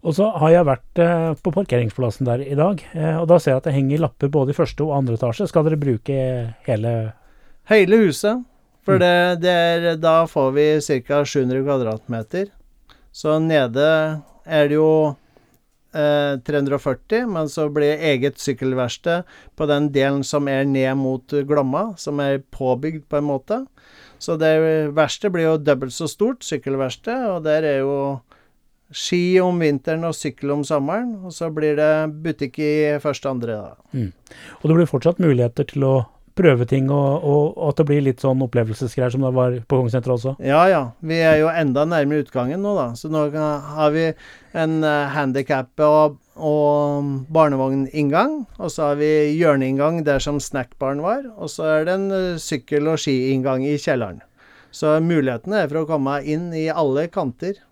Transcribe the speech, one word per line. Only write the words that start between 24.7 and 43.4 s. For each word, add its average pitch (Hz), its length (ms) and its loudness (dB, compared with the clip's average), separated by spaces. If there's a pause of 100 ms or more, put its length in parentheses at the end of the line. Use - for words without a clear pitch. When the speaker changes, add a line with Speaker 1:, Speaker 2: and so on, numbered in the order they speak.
Speaker 2:
verste 156 360 0
blir 175 140 -2
jo 160 140 2
dobbelt 135 340 0
så 160 160 -6
stort, 240 320 -2
sykkelverksted, 139 880 -6 (100)
og 165 80 -6
der 156 200 0
er 143 160 0
jo 139 420 -4 (720)
ski 180 500 0
om 180 180 0
vinteren 160 460 -2
og 165 100 -4
sykkel 143 360 -6
om 147 120 -2
sommeren, 185 640 -4
og 175 80 -14
så 165 200 -8
blir 151 220 0
det 156 380 2 (100)
butikk 147 360 -6
i 151 400 0
første 143 260 -4
og 135 100 -2
andre, 117 120 -6 (140)
da. - 120 -16 (200)
Speaker 1:
Mm. 113 200 -4 (500)
Og 151 60 2
det 160 80 6
blir 170 100 4
fortsatt 160 320 0
muligheter 135 480 2
til 139 160 -2
å 131 220 2 (320)
prøve 131 300 4
ting, 135 240 0
og, 143 340 0
og, 147 320 2
og 131 140 -2
at 143 60 -4
det 156 100 4
blir 147 160 2
litt 135 180 0
sånn 131 220 2
opplevelsesgreier 120 680 -2
som 131 120 -2
det 131 120 0
var 127 180 2 (160)
på 135 140 2
Kongssenteret 123 320 0
også? 123 260 -4
Speaker 2:
Ja, 151 300 4
ja. 139 220 2 (100)
Vi 160 160 -4
er 160 220 4
jo 156 100 4
enda 147 340 0
nærmere 151 400 0
utgangen 135 380 -4
nå, 202 160 -2
da. 127 160 -4
Så 156 160 -12
nå 151 220 0
kan, 151 300 -4